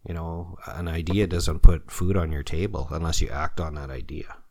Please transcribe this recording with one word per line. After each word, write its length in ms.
You 60
know, 440
an 200
idea 380
doesn't 380
put 260
food 260
on 160
your 120
table 480
unless 300
you 80
act 300
on 140
that 160
idea 460